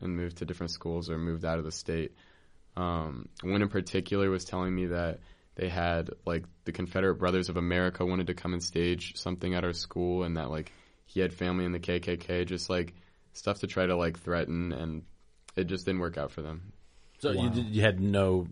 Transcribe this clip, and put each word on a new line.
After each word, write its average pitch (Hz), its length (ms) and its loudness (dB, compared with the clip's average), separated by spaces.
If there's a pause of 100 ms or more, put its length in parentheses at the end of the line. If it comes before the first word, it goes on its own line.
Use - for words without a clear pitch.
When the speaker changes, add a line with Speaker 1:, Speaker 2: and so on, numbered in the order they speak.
Speaker 1:
and 90 140 -4
moved 87 220 -4
to - 60 -8
different 85 280 -6
schools 85 360 -4
or 82 80 -4
moved 82 280 -2
out 82 140 0
of 80 60 -4
the 80 80 -6
state. 82 400 -4 (640)
Um, 80 520 -2 (140)
one 98 200 2
in 101 60 2
particular 98 600 0
was 92 160 0
telling 92 300 -2
me 92 120 0
that 85 340 -2 (340)
they 90 160 -2
had, 85 400 0 (160)
like, 85 180 0 (220)
the 87 60 -2
Confederate 95 420 2
Brothers 90 340 2
of 87 80 -2
America 90 480 2
wanted 90 220 2
to 90 80 -2
come 90 180 -4
and 87 100 -2
stage 85 540 0
something 90 380 -2
at 90 100 0
our 87 80 0
school, 90 520 -2
and 85 120 0
that, 76 140 -2
like, 78 200 -6 (360)
he - 140 -2
had 87 120 2
family 90 320 0
in 87 80 0
the 87 60 -2
K 90 220 0
K 87 180 -2
K, 90 260 0
just, 87 240 -4
like, 87 240 0 (400)
stuff - 280 -4
to 98 60 -2
try 92 200 2
to, 90 100 4
like, 85 220 2
threaten, 85 560 0
and 80 280 -4 (540)
it 92 80 2
just 90 220 -4
didn't 92 160 2
work 82 160 -2
out 71 120 -2
for - 120 -8
them. 80 300 -10 (480)
Speaker 2:
So 143 100 2
you - 80 2
Speaker 3:
Wow. 120 100 4
Speaker 2:
did, 113 260 0
you 104 60 6
had 101 180 6
no, 95 540 4